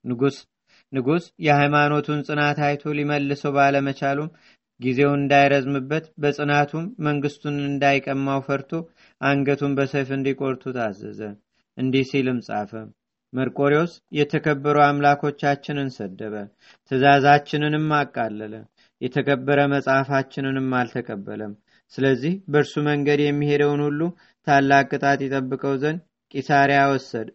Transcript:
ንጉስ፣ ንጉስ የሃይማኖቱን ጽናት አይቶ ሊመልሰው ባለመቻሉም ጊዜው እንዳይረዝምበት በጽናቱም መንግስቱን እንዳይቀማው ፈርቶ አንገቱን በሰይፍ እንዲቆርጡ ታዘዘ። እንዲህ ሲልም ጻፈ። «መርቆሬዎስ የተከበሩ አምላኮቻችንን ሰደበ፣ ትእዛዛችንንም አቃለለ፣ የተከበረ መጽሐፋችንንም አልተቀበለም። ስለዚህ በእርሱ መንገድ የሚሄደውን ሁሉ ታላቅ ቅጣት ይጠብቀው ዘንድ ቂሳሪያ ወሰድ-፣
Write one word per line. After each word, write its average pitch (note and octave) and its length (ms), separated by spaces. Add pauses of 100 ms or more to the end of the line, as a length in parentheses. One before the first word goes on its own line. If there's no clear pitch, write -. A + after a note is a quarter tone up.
ንጉስ፣ B2 320 (560)
ንጉስ C#3 300 (200)
የሃይማኖቱን D3 800
ጽናት D3 360
አይቶ D3 340
ሊመልሰው C#3+ 600
ባለመቻሉም C#3 760 (500)
ጊዜው C3 340
እንዳይረዝምበት C#3 920 (120)
በጽናቱም D3 680 (140)
መንግስቱን D3 640
እንዳይቀማው C#3 800
ፈርቶ C#3 300 (500)
አንገቱን C#3 520
በሰይፍ C3+ 380
እንዲቆርጡ C3+ 520 (100)
ታዘዘ። G#2+ 480 (560)
እንዲህ C3 280
ሲልም B2+ 360
ጻፈ። G#2 300 (640)
«መርቆሬዎስ C#3+ 600 (200)
የተከበሩ D3 680
አምላኮቻችንን C#3+ 1120
ሰደበ፣ G#2+ 440 (560)
ትእዛዛችንንም D3 1000
አቃለለ፣ A2 600 (480)
የተከበረ C3+ 680
መጽሐፋችንንም C3+ 1040
አልተቀበለም። G#2+ 800 (420)
ስለዚህ C3+ 400 (140)
በእርሱ C#3+ 260 (100)
መንገድ D3 380
የሚሄደውን D3 600
ሁሉ D3 180 (480)
ታላቅ C#3 420
ቅጣት C#3 320
ይጠብቀው C3+ 560
ዘንድ D3+ 220 (340)
ቂሳሪያ C#3 540
ወሰድ-፣ C3 480